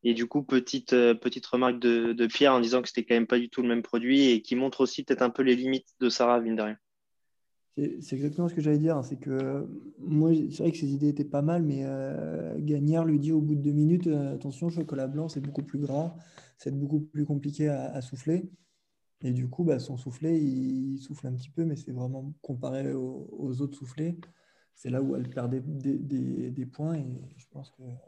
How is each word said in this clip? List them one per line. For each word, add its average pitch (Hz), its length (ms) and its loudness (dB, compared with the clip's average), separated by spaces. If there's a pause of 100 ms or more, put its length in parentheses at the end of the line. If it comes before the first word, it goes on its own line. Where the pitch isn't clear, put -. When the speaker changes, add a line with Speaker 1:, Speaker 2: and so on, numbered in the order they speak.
Speaker 1:
Et 117 100 4
du 117 120 0
coup, 143 160 -2
petite, 127 500 0
euh, 120 220 8
petite 120 320 -4
remarque 123 340 2
de, 117 320 4
de 117 140 2
Pierre 135 280 6
en 123 60 6
disant 120 220 2
que 123 60 -8
c'était 117 160 -2
quand 120 100 2
même 117 120 4
pas 123 120 4
du 120 120 -2
tout 127 120 -2
le 123 60 2
même 117 140 0
produit 127 480 4
et 110 120 4
qui - 120 -2
montre 131 260 0
aussi 131 240 2
peut-être 127 180 2
un 120 80 4
peu 135 120 -2
les 127 140 6
limites 131 320 -2 (120)
de 127 80 4
Sarah, 120 320 4
mine 113 160 0
de 110 60 0
rien. 107 140 -2 (1000)
Speaker 2:
C'est, 147 240 -4
c'est 139 160 -8
exactement 147 320 -2
ce 170 60 -6
que 165 60 -2
j'allais 151 180 4
dire, 156 180 2
hein, 131 80 -2
c'est 131 160 -10
que, - 100 -8
euh, 135 360 -4 (340)
moi, 156 340 4
c'est 156 300 0
vrai 165 80 4
que 151 60 -8
ses 139 140 -2
idées 147 180 2
étaient 143 140 -2
pas 143 180 -2
mal, 165 200 2
mais, 139 220 0
euh, 135 760 -6
Gagnard 147 460 2
lui 151 160 4
dit 151 100 0
au 156 100 4
bout 151 140 2
de 143 60 0
deux 147 100 2
minutes, 165 380 4
euh, « 139 260 0
Attention, 143 340 -6
chocolat 151 380 -4
blanc, 151 220 -4
c'est 147 120 -6
beaucoup 139 220 -6
plus 139 160 -6
gras, 147 380 -2 (400)
c'est 139 200 -6
beaucoup 143 220 0
plus 151 260 -2
compliqué 147 440 -2
à, 135 240 -2
à 135 80 -6
souffler. » 160 500 -4 (720)
Et 127 100 -2
du 123 160 0
coup, 147 140 -4
bah, 147 160 4
son 127 180 -8
soufflet, 156 420 -2
il, 131 560 0
il 135 40 -8
souffle 135 300 -10
un 127 60 -4
petit 127 160 -10
peu, 165 140 -2
mais 151 120 0
c'est - 160 -10
vraiment 131 500 -6
comparé 135 500 -4
au-, 131 380 -6
aux 131 320 -6
autres 139 140 -6
soufflets. 151 400 -6 (580)
C'est - 160 -10
là 127 120 0
où 135 120 0
elle 127 140 -4
perd 120 220 -4
des, 131 100 -2
des, 139 380 -4
des, 127 520 -4
des 127 160 -6
points. 160 300 -6
Et 135 100 -6 (300)
je - 140 -20
pense 139 200 -16
que - 120 -20 (260)